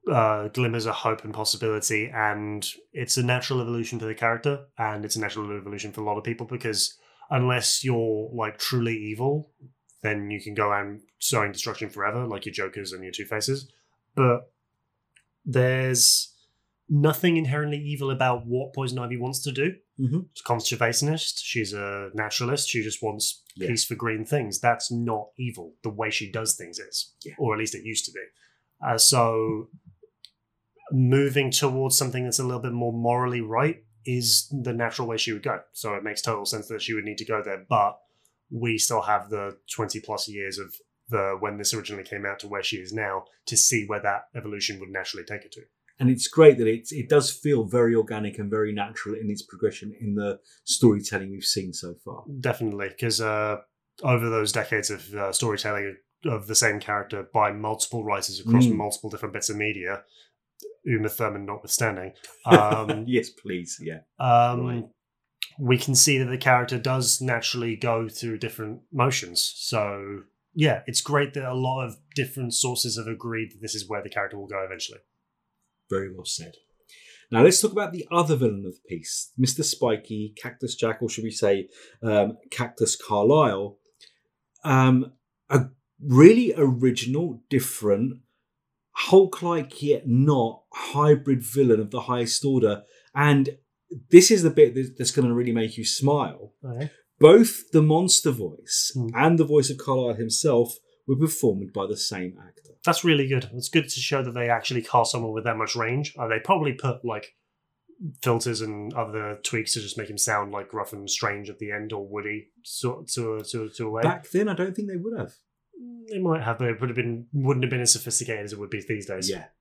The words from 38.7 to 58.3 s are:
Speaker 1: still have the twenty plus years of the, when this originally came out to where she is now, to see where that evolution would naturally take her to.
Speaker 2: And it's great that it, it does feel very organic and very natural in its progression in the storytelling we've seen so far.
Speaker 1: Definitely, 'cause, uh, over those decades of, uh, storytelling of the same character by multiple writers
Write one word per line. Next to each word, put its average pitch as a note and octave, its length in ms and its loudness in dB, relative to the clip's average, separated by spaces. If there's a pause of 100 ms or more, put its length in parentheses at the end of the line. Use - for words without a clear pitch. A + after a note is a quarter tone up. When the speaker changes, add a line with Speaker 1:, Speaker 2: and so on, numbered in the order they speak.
Speaker 1:
still A2 260 0
have G2+ 260 0
the G2+ 280 -6 (140)
twenty G#2+ 300 -6
plus G#2 260 -8
years G2 300 -10
of F#2+ 180 -14 (340)
the, G2 300 -2
when G#2 180 -6
this G2+ 160 -2
originally G#2 300 -8
came G2+ 220 -10
out G2 140 -6
to G#2+ 80 -16
where G2+ 160 -6
she G#2 140 -4
is F#2 140 -12
now, G2+ 340 -4 (200)
to A#2+ 100 -6
see A2 300 2
where G2+ 160 -6
that G2+ 220 -2 (120)
evolution G#2 440 -8
would F#2+ 100 -16
naturally F#2+ 360 -10
take G#2 180 -12
her - 60 -20
to. - 120 -20 (380)
Speaker 2:
And B2+ 100 4
it's - 180 2
great D3+ 300 12
that A2+ 100 2
it, A2+ 240 0
it D3 180 -8
does C#3+ 220 4
feel C3 340 0
very A#2 280 4
organic G#2+ 460 -2
and G2+ 100 -6
very G#2+ 240 0
natural G#2 420 -6
in A2 140 -6
its G#2 140 -6
progression G2+ 560 -6
in G#2 160 -4
the G2+ 240 -2 (240)
storytelling G2+ 680 4
we've G2 120 -12
seen F#2 300 -2
so E2+ 300 -12
far. - 200 -16 (160)
Speaker 1:
Definitely, G2+ 500 -4 (100)
'cause, A2+ 220 -2
uh, G#2+ 360 -2 (460)
over A#2+ 260 2
those G#2+ 220 0
decades G#2+ 380 -2
of, G2+ 240 -10
uh, G2 180 -4
storytelling G2+ 640 -4 (280)
of G#2+ 220 -4
the G#2+ 80 -6
same G#2 240 2
character G2+ 540 -6
by G#2 180 2
multiple G#2+ 520 -4
writers G2 360 -4